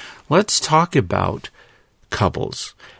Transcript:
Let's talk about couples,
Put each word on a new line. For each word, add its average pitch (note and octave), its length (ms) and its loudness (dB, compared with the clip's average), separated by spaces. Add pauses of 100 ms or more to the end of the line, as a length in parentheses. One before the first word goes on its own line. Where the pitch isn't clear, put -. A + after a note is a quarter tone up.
(280)
Let's F#3 320 2
talk D#3 380 2
about F#2 520 0 (600)
couples, - 640 -4 (260)